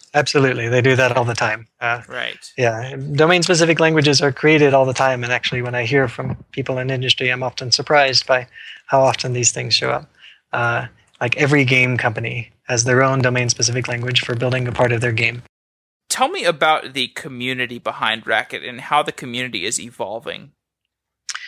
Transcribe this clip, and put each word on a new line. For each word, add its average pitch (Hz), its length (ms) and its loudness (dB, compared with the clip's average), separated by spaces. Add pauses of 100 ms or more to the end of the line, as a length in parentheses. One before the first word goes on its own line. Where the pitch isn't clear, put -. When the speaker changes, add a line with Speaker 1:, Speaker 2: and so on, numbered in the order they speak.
(140)
Speaker 1:
Absolutely. 131 540 2
They 123 120 4
do 131 160 4
that 127 180 2
all 123 120 2
the 120 80 -2
time. 110 340 -4 (100)
Uh, 120 300 -4
Speaker 2:
Right. 123 480 -10
Speaker 1:
yeah. 123 400 -2
Domain-specific 160 840 2
languages 156 440 4
are 143 100 2
created 147 400 4
all 135 140 6
the 131 80 -2
time. 131 280 0
And 123 120 -2
actually, 123 260 -4
when 120 140 -6
I 123 100 -2
hear 135 240 2
from - 340 -8 (100)
people 131 260 -4
in 127 100 -4
industry, 131 400 -2
I'm 127 140 -4
often 127 280 -6
surprised 139 560 2
by 127 200 0 (400)
how 135 160 4
often 127 320 0
these 123 180 0
things 123 220 -4
show 127 160 0
up. 139 200 -6 (440)
Uh, 120 320 -2 (340)
like, 123 160 -2
every 143 300 4
game 127 320 2
company 117 520 -4 (120)
has 120 220 0
their 127 180 4
own 135 180 2
domain-specific 123 680 0
language 123 320 -2
for - 140 -4
building 123 320 -2
a 120 60 -6
part 120 200 2
of 117 100 0
their 120 100 0
game. 117 300 -2 (680)
Speaker 2:
Tell 262 200 0
me 370 160 -6
about 156 500 0
the 127 140 -2
community 127 680 -6
behind 113 480 -4
Racket 113 380 -2
and 123 160 -12
how 147 220 0
the 156 100 -4
community 120 540 -8
is 120 140 -4
evolving. 107 720 -12 (960)